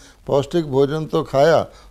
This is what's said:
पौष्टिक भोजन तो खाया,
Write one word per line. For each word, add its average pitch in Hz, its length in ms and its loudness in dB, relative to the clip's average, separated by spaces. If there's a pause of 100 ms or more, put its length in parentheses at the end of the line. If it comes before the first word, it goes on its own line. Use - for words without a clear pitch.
(260)
पौष्टिक 143 400 -2
भोजन 143 400 0
तो 160 160 -2
खाया, 139 440 2 (240)